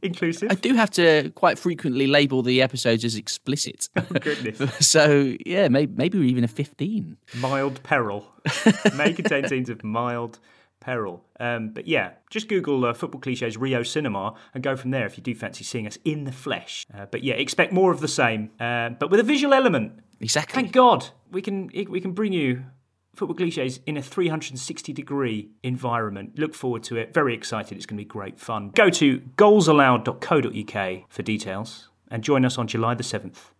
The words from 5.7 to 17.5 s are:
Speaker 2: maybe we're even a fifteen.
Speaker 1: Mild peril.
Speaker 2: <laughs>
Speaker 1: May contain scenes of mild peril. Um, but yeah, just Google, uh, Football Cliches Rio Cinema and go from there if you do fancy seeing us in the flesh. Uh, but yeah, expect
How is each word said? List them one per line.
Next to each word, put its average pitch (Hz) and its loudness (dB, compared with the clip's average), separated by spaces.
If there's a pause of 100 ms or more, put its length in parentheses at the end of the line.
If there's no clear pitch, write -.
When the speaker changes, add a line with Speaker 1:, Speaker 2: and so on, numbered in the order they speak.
Speaker 2:
maybe 175 -2
we're 160 4
even 123 4
a 117 0
fifteen. 143 -6 (220)
Speaker 1:
Mild 135 -2
peril. 107 -2 (360)
Speaker 2:
<laughs> 214 6
Speaker 1:
May 147 2
contain 143 -2
scenes 127 -2
of 110 -10
mild 120 -4 (420)
peril. 104 -6 (160)
Um, 117 -4
but 113 -12
yeah, 110 0 (200)
just 220 -6
Google, 147 0
uh, 120 0
Football 127 -8
Cliches 120 -6
Rio 123 -2
Cinema 110 -4 (200)
and 131 -10
go 135 -2
from 127 -6
there 127 -2
if - -10
you 127 -20
do 123 -4
fancy - -12
seeing 110 -8
us 104 -14
in 151 -4
the 135 -8
flesh. - -10 (100)
Uh, 101 -14
but 117 -8
yeah, 127 -2
expect 147 -2